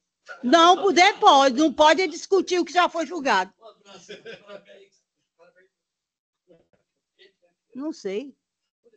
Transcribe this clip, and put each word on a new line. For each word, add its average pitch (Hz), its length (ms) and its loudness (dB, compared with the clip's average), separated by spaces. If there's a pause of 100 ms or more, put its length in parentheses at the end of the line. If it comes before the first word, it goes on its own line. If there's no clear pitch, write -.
(420)
Não, 330 400 4
poder 381 360 2
pode. 277 380 4
Não 302 160 0
pode 302 300 2
é 381 40 -4
discutir 359 520 -4
o 330 60 -2
que - 80 -18
já 349 160 0
foi 330 180 -6
julgado. 233 460 -6 (4000)
Não 285 180 -14
sei. 214 420 -12 (640)